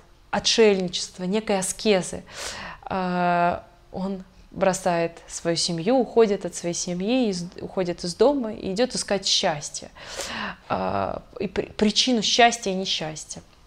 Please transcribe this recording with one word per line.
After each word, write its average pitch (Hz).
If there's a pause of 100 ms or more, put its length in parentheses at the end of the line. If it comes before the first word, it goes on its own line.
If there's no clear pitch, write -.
(300)
отшельничества, 190
некой 208
аскезы. 185 (600)
А, 175 (300)
он 190 (320)
бросает 175 (100)
свою -
семью, 170
уходит 208
от 175
своей 170
семьи, 202
из-, 180 (160)
уходит 175
из 175
дома 247
и -
идёт 247
искать 196
счастье, - (800)
а, 98 (160)
и -
при-, 196
причину 214
счастья 233
и 190
несчастья. 170 (240)